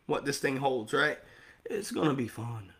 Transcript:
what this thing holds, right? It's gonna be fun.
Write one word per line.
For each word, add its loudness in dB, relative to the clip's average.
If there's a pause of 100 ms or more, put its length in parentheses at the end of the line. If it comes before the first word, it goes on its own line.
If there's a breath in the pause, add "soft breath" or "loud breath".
what 0
this 0
thing 2
holds, 0
right? 2 (460 soft breath)
It's -4
gonna 2
be 0
fun. -8